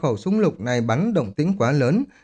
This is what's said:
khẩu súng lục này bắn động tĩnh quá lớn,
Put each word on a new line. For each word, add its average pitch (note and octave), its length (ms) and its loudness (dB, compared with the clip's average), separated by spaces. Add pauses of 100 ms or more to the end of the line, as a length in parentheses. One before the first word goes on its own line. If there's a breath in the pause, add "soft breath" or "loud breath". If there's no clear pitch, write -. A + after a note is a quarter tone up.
khẩu A#2+ 160 -2
súng G3 220 -2
lục F#3 200 0
này A#2+ 220 -2
bắn C#3 320 0
động A#2 200 -2
tĩnh E3+ 240 0
quá A#2+ 140 2
lớn, D3 320 2 (200 soft breath)